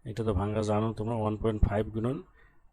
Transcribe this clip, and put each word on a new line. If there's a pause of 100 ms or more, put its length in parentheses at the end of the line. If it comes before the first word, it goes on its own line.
এটা
তো
ভাঙা
জানো
তোমরা,
ওয়ান
পয়েন্ট
ফাইভ
গুণন (500)